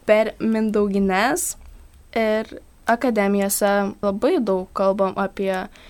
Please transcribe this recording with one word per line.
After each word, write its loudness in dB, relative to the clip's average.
per 2
Mindaugines 0
ir -2
akademijose 0
labai 0
daug -2
kalbam 0
apie -4